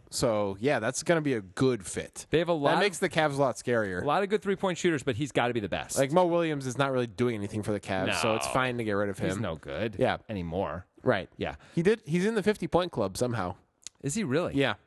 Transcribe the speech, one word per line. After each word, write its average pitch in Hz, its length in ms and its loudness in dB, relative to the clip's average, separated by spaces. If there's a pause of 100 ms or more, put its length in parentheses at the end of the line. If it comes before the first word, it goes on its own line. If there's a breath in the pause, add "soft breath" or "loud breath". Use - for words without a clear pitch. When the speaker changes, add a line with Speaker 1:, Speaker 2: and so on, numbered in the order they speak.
Speaker 1:
So, 104 520 0
yeah, 131 180 2
that's 117 240 -4
gonna 170 180 2
be 143 120 0
a 110 80 -2
good 110 440 0
fit. - 440 -10
Speaker 2:
They 151 100 2
have 170 80 0
a 175 60 2
lot 143 180 2
Speaker 1:
That 165 40 4
Speaker 2:
of 170 60 2
Speaker 1:
makes 190 180 0
the 180 100 0
Cavs 151 280 2
a 143 40 4
lot 127 160 2
scarier. 104 440 0
Speaker 2:
a - 40 -2
lot 160 180 0
of 196 60 -4
good 208 120 0
three-point 190 360 -2
shooters, 160 260 0
but 127 140 -2
he's 139 160 -4
gotta 123 200 2
be 117 60 0
the 101 100 -4
best. 85 280 -4
Speaker 1:
Like, 135 160 2
Mo 180 140 6
Williams 160 380 0
is 123 120 -4
not 139 160 2
really 123 140 0
doing 117 280 0
anything 101 260 -4
for 107 120 -2
the 101 80 -2
Cavs, 98 400 0
so 113 140 2
it's 135 100 -2
Speaker 2:
No. 131 80 -4
Speaker 1:
fine 127 240 0
to 117 80 -2
get 104 80 0
rid 101 160 2
of 92 100 -6
him. 104 100 0
Speaker 2:
He's 98 100 -2
no 87 180 -2
good 82 420 -6
Speaker 1:
Yeah. 104 180 2 (120)
Speaker 2:
anymore. 87 560 -4 (180)
Speaker 1:
Right. 104 340 0
Speaker 2:
Yeah. 76 180 -4 (180 loud breath)
Speaker 1:
He 165 80 0
did. 214 240 4
He's 175 200 0
in 226 100 0
the 196 80 0
fifty-point 175 500 0
club 98 240 -2
somehow. 113 380 -2 (460)
Speaker 2:
Is 139 120 -4
he 226 100 -2
really? 135 320 0
Speaker 1:
Yeah. 131 200 2 (120)